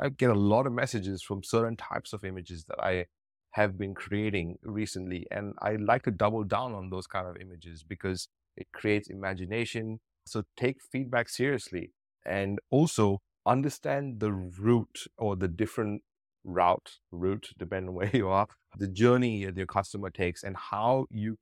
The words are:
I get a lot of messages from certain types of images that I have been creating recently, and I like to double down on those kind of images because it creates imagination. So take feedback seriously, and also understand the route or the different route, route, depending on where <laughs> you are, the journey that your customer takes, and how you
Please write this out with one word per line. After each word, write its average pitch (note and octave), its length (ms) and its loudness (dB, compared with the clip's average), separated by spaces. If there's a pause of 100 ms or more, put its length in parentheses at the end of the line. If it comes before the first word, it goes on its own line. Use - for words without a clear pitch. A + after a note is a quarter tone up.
I C#3 80 0
get C3 220 4
a G#2 60 8
lot G#2+ 300 6
of B2 60 -4
messages G2+ 500 -2
from G2 220 -6
certain A2+ 320 2
types - 340 -8
of G2+ 140 -10
images F2+ 400 -10
that - 120 -10
I F#2 280 0 (460)
have G2+ 260 2
been G2 160 -4
creating G2+ 720 -2
recently, F#2 680 -6
and G2+ 300 -6
I G#2+ 160 0
like A2 260 2
to B2 80 0
double G#2+ 320 2
down A2 300 -2
on F#2+ 160 -8
those F#2 180 -6
kind F#2 180 -6
of F2+ 120 -10
images E2+ 500 -16
because F#2 400 -4 (300)
it F#2+ 160 -12
creates G#2 360 0
imagination. G2 920 -6 (240)
So G#2+ 180 -4 (140)
take C3 240 0 (100)
feedback A#2+ 380 -2
seriously, A#2+ 640 -2 (320)
and G2 340 -2 (100)
also A2+ 520 4 (240)
understand C#3 760 0
the G#2+ 140 0
route F#2+ 720 2 (120)
or G2+ 200 -2
the F#2 100 0
different G#2 540 -2 (480)
route, F2+ 500 2 (120)
route, F#2 460 -2
depending F#2 320 -6
on F#2 60 -6
where G2 140 0
<laughs> G#2 40 -8
you G#2 160 4
are, G2 180 2 (300)
the G2+ 100 -4
journey A2+ 560 4
that F#2+ 140 -6
your F#2+ 80 -2
customer G2 440 -2
takes, F2+ 340 -2
and F#2+ 120 -6
how A#2+ 540 0
you A2 320 -4